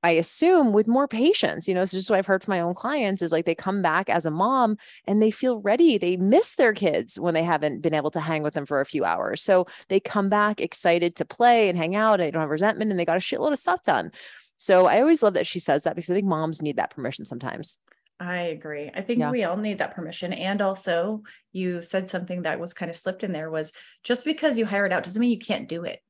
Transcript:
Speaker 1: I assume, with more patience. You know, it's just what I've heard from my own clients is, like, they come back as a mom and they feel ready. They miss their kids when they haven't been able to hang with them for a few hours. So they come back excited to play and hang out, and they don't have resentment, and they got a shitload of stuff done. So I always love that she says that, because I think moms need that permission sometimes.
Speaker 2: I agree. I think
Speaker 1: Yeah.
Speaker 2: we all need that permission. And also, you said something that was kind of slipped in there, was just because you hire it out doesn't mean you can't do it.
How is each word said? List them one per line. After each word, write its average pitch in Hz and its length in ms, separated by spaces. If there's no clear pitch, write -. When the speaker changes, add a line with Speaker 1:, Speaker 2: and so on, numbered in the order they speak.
Speaker 1:
I 170 80
assume, 269 600
with 214 140
more 262 200
patience. 220 600
You 196 60
know, 180 80
it's 185 100
just 185 180
what 208 100
I've 196 60
heard 190 180
from 202 100
my 180 80
own 170 120
clients 220 480
is, 165 100
like, 160 140
they 165 100
come 190 260
back 175 280
as 165 160
a 160 60
mom 214 460
and 208 160
they 220 100
feel 240 300
ready. 240 360
They 180 200
miss 220 380
their 240 180
kids 160 460
when 170 140
they 160 100
haven't 151 380
been 156 140
able 151 160
to - 80
hang 156 240
with 151 100
them 147 120
for 139 160
a 139 40
few 139 200
hours. 92 360
So 185 240
they 196 100
come 196 300
back 208 320
excited 175 560
to 165 80
play 233 440
and 175 80
hang 170 180
out, 214 240
and 170 80
they 143 40
don't 160 100
have 156 80
resentment, 208 420
and 185 80
they 170 60
got 170 120
a - 20
shitload - 320
of 277 80
stuff - 240
done. 104 280
So 185 280
I 180 160
always 311 200
love 208 120
that - 140
she - 120
says 156 240
that, 160 120
because 170 140
I 180 40
think 196 140
moms 160 340
need 147 160
that - 140
permission 139 340
sometimes. - 500
Speaker 2:
I 180 220
agree. 151 520
I 185 60
think 233 180
Speaker 1:
Yeah. 147 120
Speaker 2:
we 240 120
all 175 140
need 208 220
that - 140
permission. 175 380
And 196 300
also, 196 600
you 180 300
said 185 260
something 180 360
that 160 180
was 175 120
kind 170 160
of 170 60
slipped 185 300
in 190 80
there, 156 160
was 156 240
just 247 200
because 311 340
you 226 80
hire 202 200
it 185 80
out 180 100
doesn't 180 160
mean 240 120
you 214 80
can't - 280
do 170 160
it. - 160